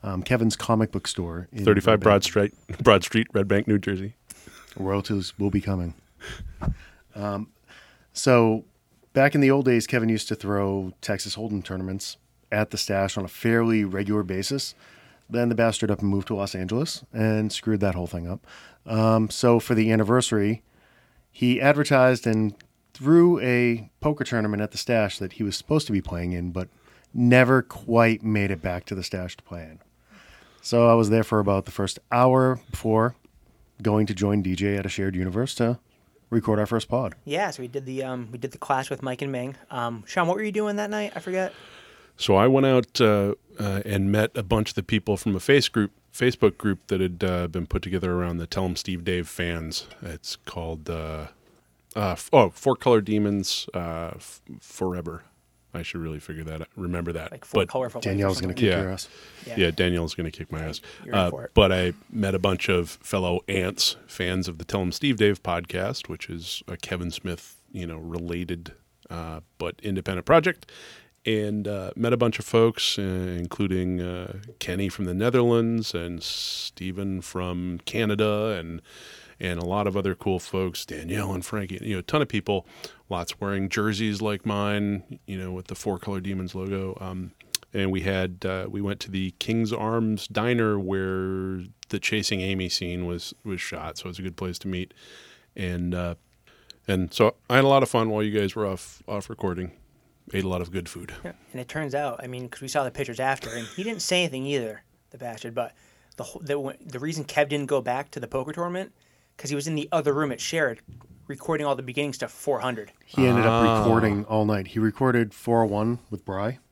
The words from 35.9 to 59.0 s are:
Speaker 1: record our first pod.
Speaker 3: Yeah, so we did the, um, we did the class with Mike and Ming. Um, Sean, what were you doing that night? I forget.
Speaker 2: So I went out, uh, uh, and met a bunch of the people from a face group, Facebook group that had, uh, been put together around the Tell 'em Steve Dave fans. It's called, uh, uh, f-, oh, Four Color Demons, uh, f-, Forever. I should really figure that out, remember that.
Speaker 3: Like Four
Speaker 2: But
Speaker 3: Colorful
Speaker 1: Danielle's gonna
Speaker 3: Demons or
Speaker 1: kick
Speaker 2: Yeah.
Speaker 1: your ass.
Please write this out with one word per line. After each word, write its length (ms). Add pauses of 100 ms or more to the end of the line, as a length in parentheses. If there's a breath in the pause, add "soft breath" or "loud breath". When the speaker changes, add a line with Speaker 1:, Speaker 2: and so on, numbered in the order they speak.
Speaker 1:
record 300
our 60
first 220
pod. 280 (100)
Speaker 3:
Yeah, 240
so 140
we 40
did 180
the, 180
um, 280
we 60
did 140
the 60
class 320
with 120
Mike 200
and 100
Ming. 240 (160)
Um, 360
Sean, 200
what 100
were 60
you 80
doing 240
that 140
night? 260
I 40
forget. 340 (640 loud breath)
Speaker 2:
So 200
I 120
went 200
out, 340
uh, 320 (260)
uh, 260
and 260
met 260
a 60
bunch 260
of 60
the 80
people 340
from 180
a 40
face 280
group, 240 (220)
Facebook 460
group 280
that 140
had, 220
uh, 240
been 180
put 160
together 320
around 240
the 100
Tell 180
'em 100
Steve 280
Dave 240
fans. 600 (140)
It's 360
called, 520
uh, 380 (680 soft breath)
uh, 160
f-, 200
oh, 200
Four 240
Color 260
Demons, 720
uh, 420
f-, 260 (200)
Forever. 600 (520)
I 60
should 200
really 180
figure 240
that 180
out, 140
remember 380
that. 180
Speaker 3:
Like 140
Four 180
Speaker 2:
But 60
Speaker 3:
Colorful 320
Speaker 1:
Danielle's 380
gonna 140
Speaker 3:
Demons 80
or 140
Speaker 1:
kick 20
Speaker 2:
Yeah. 60
Speaker 1:
your 80
ass. 180 (380 loud breath)